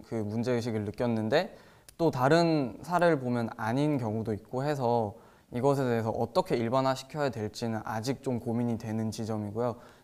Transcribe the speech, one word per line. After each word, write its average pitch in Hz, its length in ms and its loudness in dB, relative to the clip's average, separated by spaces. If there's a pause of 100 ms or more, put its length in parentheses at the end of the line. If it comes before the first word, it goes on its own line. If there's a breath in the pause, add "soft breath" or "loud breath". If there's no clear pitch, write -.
그 - 100 -8
문제의식을 110 680 0
느꼈는데, 117 720 0 (400 loud breath)
또 160 140 2
다른 147 720 4
사례를 170 380 4
보면 123 360 -2
아닌 139 400 0
경우도 110 380 -2
있고 127 300 -6
해서 120 500 0 (400 loud breath)
이것에 135 300 2
대해서 113 260 2
어떻게 120 460 0
일반화시켜야 131 720 0
될지는 110 540 -4
아직 117 380 -4
좀 127 160 -2
고민이 117 380 -2
되는 110 340 -4
지점이고요. 107 640 -4 (280 loud breath)